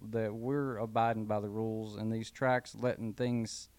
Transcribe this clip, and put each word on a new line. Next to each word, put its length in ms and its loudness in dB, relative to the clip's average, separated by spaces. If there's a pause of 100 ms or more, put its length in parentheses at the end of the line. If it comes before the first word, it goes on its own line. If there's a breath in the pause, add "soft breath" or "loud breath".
(100)
that 240 0
we're 420 0
abiding 500 2
by 140 2
the 80 -2
rules, 480 -2
and 160 -2
these 180 -4
tracks 480 2
letting 360 0
things 640 -2